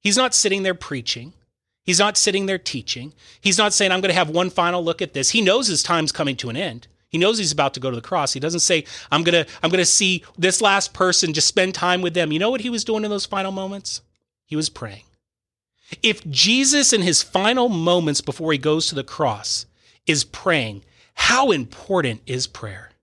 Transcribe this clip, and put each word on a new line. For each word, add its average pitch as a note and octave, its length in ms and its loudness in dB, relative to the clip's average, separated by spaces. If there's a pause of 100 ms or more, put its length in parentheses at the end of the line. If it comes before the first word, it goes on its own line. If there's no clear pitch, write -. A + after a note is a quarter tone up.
He's G#3 160 2
not B3+ 160 2
sitting G3 300 2
there F#3+ 100 0
preaching. C3+ 600 -8 (500)
He's F3+ 160 2
not G#3 180 2
sitting G3 300 0
there F#3+ 100 -2
teaching. C3 560 -8 (260)
He's G3 200 2
not G#3 120 4
saying, G3 200 2
"I'm F#3 100 0
gonna F#3+ 140 2
have E3 160 2
one F3 180 0
final F3 340 0
look E3 200 -2
at - 100 -10
this." C3+ 160 0
He A3+ 120 2
knows A3 260 4
his D#3+ 160 0
time's D#3+ 280 0
coming C#3 260 -2
to B2 120 -8
an A#2 80 -8
end. C#3+ 300 -8 (200)
He D#3+ 120 -4
knows G#3+ 180 4
he's F3+ 140 -2
about D3 240 -2
to - 40 -8
go C3 120 -4
to B2 40 -6
the A#2 60 -8
cross. D3+ 320 -2
He C3+ 60 -8
doesn't E3 220 -4
say, D#3+ 240 0 (260)
"I'm D#3 120 2
gonna, E3+ 220 4 (160)
I'm E3 80 0
gonna F3+ 160 2
see F#3 380 2 (160)
this F3+ 200 2
last G3 340 2
person, F3+ 400 2
just D3+ 140 2
spend F#3 280 0
time F3+ 260 0
with F3 140 -2
them." E3 160 0
You D#3 80 0
know G#3 100 2
what B3+ 120 -2
he A#3+ 100 -4
was A3+ 120 -4
doing G#3+ 220 -2
in G#3 60 -4
those G3+ 160 -4
final F#3+ 240 -4
moments? F#3+ 500 -8 (460)
He D3+ 80 -8
was D3+ 140 -2
praying. G#2+ 340 -14 (960)
If G#3+ 260 0
Jesus C4 640 4
in G#3 120 2
his E3+ 180 2
final A#3+ 480 2
moments E3+ 500 2
before D#3+ 320 -4
he D3 60 2
goes D3+ 300 0
to - 80 -6
the C#3 80 -6
cross - 640 -4 (400)
is D3 160 2
praying, A#2 600 -2 (300)
how B3+ 380 2
important C#3 760 -2
is B2+ 220 -4
prayer? - 420 -14 (140)